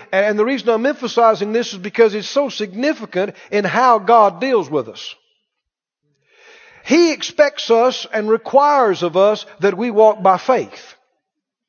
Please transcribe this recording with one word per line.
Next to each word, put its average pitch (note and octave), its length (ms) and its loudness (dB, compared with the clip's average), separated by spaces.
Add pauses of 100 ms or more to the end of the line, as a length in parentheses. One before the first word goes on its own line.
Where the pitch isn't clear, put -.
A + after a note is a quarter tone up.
(120)
And, G3 140 0
and G#3 120 -4
the G#3+ 60 2
reason A#3+ 240 -4
I'm A3+ 160 0
emphasizing A3+ 680 0
this A#3 200 -4
is G3 60 -14
because G#3 360 0
it's G#3 140 -8
so C#4 220 -2
significant G#3+ 840 -6 (160)
in G#3 140 -2
how A3+ 340 2
God G3+ 420 2
deals A3+ 280 -2
with C3+ 200 -4
us. - 260 -18 (1700)
He E4 280 2
expects - 580 -2
us A#3+ 420 0
and G#3+ 160 -4
requires A#3+ 760 2
of E3+ 140 -2
us G3+ 300 2 (140)
that F#3+ 160 0
we A#3 140 -4
walk G#3+ 320 2
by F#3+ 140 4
faith. - 580 -4 (760)